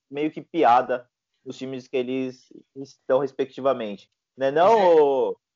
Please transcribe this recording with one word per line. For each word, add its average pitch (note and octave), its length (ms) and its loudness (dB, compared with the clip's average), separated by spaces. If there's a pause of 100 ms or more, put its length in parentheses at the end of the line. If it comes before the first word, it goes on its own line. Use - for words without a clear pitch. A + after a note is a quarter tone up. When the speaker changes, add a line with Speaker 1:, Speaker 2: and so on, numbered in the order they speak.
Speaker 1:
meio D3 220 -6
que D#3+ 100 -14
piada B2+ 680 0 (360)
nos C3 140 -16
times C3 300 -12
que - 80 -4
eles B2+ 500 -6 (300)
estão C3+ 420 -4
respectivamente. C3 880 -6 (280)
Né C3+ 160 -2
não, F#3+ 260 4
Speaker 2:
Exceto E3+ 240 4
Speaker 1:
ô? B2+ 340 0 (200)